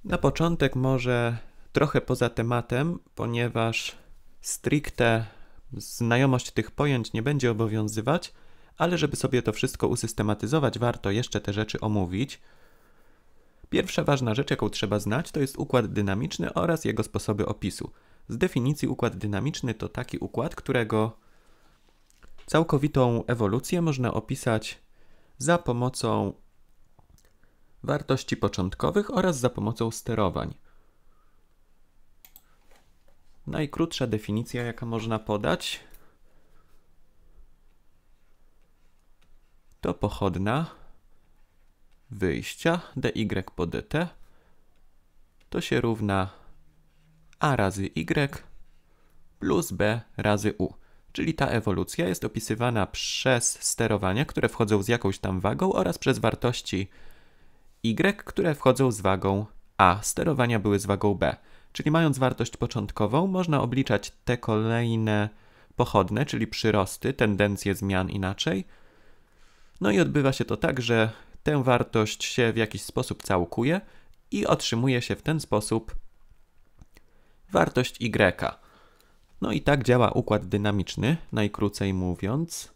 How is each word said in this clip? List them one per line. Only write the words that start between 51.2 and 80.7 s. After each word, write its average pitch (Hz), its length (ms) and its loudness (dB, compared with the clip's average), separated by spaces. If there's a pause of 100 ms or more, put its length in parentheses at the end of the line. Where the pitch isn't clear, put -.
ta 143 140 0
ewolucja 104 600 0
jest - 180 -4
opisywana 113 600 -2
przez - 760 -2
sterowania, 107 600 0
które - 240 0
wchodzą 104 340 2
z 101 40 -2
jakąś 113 320 0
tam 95 200 -2
wagą 110 340 0
oraz 180 240 0
przez 127 220 2
wartości 110 720 -2 (920)
Y, 165 400 2
które - 320 0
wchodzą 131 360 4
z 107 100 -6
wagą 98 440 2 (320)
A. 95 240 8
Sterowania 120 580 2
były 101 200 4
z 101 60 -4
wagą 101 300 2
B. 76 200 0 (380)
Czyli - 180 0
mając 156 260 4
wartość 127 400 0
początkową, 110 720 0
można 175 340 0
obliczać 131 500 0 (140)
te 120 120 2
kolejne 110 920 0 (460)
pochodne, 107 500 2
czyli 113 220 -2
przyrosty, 107 640 0
tendencje 101 640 2
zmian 92 340 0
inaczej. 101 580 -2 (1120)
No 196 100 4
i 202 80 4
odbywa 139 340 4
się - 120 -2
to 104 120 -2
tak, - 240 0
że 113 300 4 (320)
tę 147 200 2
wartość 117 600 2
się 117 300 2
w 107 40 -2
jakiś 110 240 -2
sposób - 420 -6
całkuje 113 580 0 (500)
i - 160 -2
otrzymuje 123 540 2
się - 140 -4
w - 60 -20
ten 156 180 -2
sposób 110 560 -2 (1600)
wartość - 500 2
Y. 107 580 2 (800)
No - 100 0
i - 100 0
tak 143 220 2
działa 123 280 6
układ 107 340 0
dynamiczny, 101 720 0 (140)